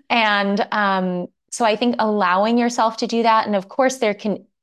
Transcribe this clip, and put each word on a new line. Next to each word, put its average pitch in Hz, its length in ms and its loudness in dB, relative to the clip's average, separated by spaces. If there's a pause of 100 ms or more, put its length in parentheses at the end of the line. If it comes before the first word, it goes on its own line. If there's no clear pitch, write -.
And, 202 640 0
um, 185 560 -2 (220)
so - 140 -4
I 214 120 2
think 240 220 0
allowing 208 600 2
yourself 233 400 0
to 247 80 -4
do 233 160 -2
that, 220 240 4
and 208 100 -2
of 190 120 -4
course 262 300 0
there 214 160 0
can, 208 300 -6 (180)